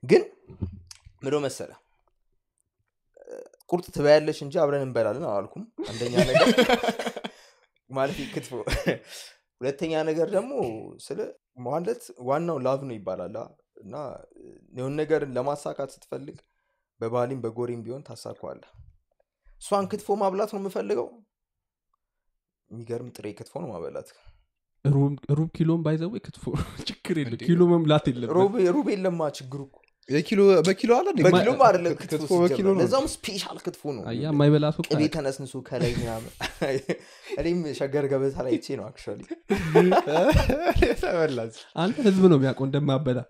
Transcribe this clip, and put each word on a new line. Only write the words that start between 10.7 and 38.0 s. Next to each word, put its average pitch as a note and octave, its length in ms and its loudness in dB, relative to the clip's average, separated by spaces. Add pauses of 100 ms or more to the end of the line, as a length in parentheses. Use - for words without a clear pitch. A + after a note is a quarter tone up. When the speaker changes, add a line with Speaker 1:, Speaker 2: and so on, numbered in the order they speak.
Speaker 1:
ስለ D#3 200 -12 (420)
ማለት E3 400 -6 (200)
ዋናው D3+ 380 -2
ላቭ C3 220 0
ነው C3 140 -10
ይባላል፣ F#2 400 -8
አ፣ A2+ 120 -10 (300)
እና G#2 180 -16 (800)
የሆነ C3 220 -6
ነገርን D3+ 360 -2
ለማሳካት C#3 600 -4
ስትፈልግ - 460 -14 (640)
በባሊም B2 400 -2
በጎሪም A#2 400 -6
ቢሆን B2 220 -12
ታሳካዋለህ። - 680 -14 (880)
እሷን G3+ 300 -2
ክትፎ G3+ 280 -8
ማብላት G3+ 360 -2
ነው G3+ 80 -6
የምፈልገው። G3 480 -4 (1600)
የሚገርም A#2 380 -8
ጥሬ - 220 -12
ክትፎ - 260 -16
ነው D#3+ 120 -8
ማበላት። D#2 400 -10 (760)
Speaker 3:
ሩብ፣ C#3 280 2 (160)
ሩብ D3+ 220 0
ኪሎም E3 300 0
ባይዘው D#3+ 360 -2
ክትፎ - 260 -16 (100)
<laughs> - 340 -6
ችግር - 300 -6
የለም። C3 140 -4
Speaker 2:
እንዴ? A2+ 120 -10
Speaker 3:
ኪሎ E3+ 240 4
መምላት D#3+ 380 4
የለበትም። B2 300 -2
Speaker 1:
ሩብ፣ F#3+ 180 4 (180)
ሩብ D4 160 2
የለማ F#3 340 0 (100)
ችግሩ C3+ 320 -12
እኮ። - 140 -20 (320)
Speaker 2:
የኪሎ፣ D#3 300 0 (240)
በኪሎ F#3+ 300 2
አለ D4 140 4
እንዴ? D#4 160 0
Speaker 1:
በኪሎም F#3+ 380 6
አይደለም F3+ 320 6
ክትፎ - 180 -8
Speaker 2:
ክትፎ D#3 200 -4
በኪሎ F3 240 4
Speaker 1:
ሲጀመር። G3 140 2
Speaker 2:
ነው። G3 100 4
Speaker 1:
ለዛውም B3+ 300 2
ስፔሻል - 500 -10
ክትፎ - 220 -10 (100)
ነው። A2+ 120 -6
Speaker 3:
አያ፣ A#2 180 -4
የማይበላ D3 480 4
ሰው D3+ 140 -4
Speaker 1:
ቅቤ - 100 -2
Speaker 3:
ካለ D3+ 180 2
Speaker 1:
ተነስንሶ C#3 500 -6
ከላይ B2 320 -2
ምናምን። A2+ 460 -6
<laughs> C3+ 600 -4 (380)
እኔም E3+ 220 0 (120)
ሸገር C#3 360 -2